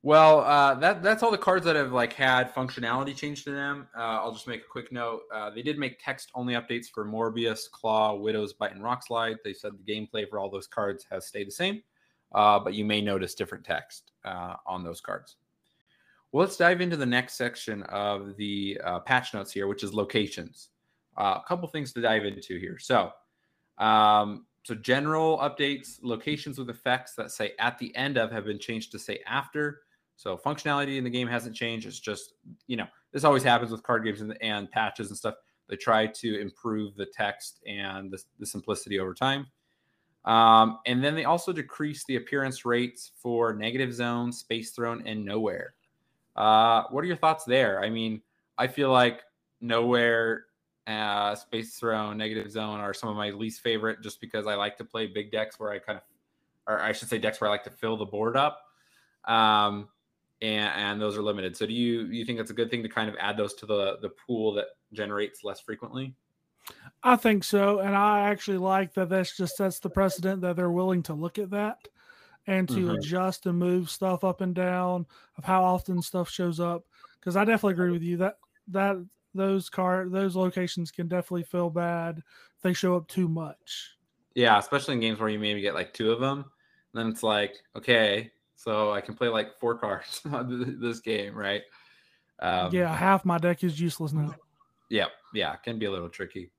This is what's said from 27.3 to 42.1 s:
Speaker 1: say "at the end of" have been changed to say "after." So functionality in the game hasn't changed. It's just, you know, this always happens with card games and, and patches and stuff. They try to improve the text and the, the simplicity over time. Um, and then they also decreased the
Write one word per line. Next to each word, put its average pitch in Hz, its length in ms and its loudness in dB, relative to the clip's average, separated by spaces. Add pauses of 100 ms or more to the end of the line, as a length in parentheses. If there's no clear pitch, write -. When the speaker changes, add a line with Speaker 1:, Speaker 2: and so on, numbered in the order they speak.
Speaker 1:
say - 280 -4
"at 120 180 0
the 123 180 -10
end 131 220 -2
of" 113 140 0
have 104 140 -6
been 104 140 -4
changed 110 340 -8
to 104 60 -12
say - 280 -8
"after." 147 540 -4 (340)
So 92 220 -6
functionality 143 600 -2
in 131 60 -2
the 123 60 -4
game 123 180 -2
hasn't 117 280 -4
changed. 113 320 -6
It's 101 120 -14
just, - 360 -8 (320)
you 123 100 -4
know, 98 100 -6 (240)
this 143 140 -4
always 135 180 6
happens 120 280 4
with 113 120 -10
card 113 220 0
games 104 160 -4
and, 107 200 -10
and 104 300 -4
patches 107 380 -4
and 101 80 -12
stuff. 107 180 -6 (320)
They 101 80 -8
try 110 320 2
to 110 320 -4
improve 104 560 -6
the 98 120 -6
text - 600 -8
and 98 440 -10
the, 95 100 -12 (180)
the 104 60 -10
simplicity 101 540 -6
over 92 140 -4
time. 135 340 -2 (800)
Um, 113 600 8
and 123 180 0
then 151 120 0
they 160 100 -2
also 170 260 0
decreased 151 560 -6
the 135 80 -2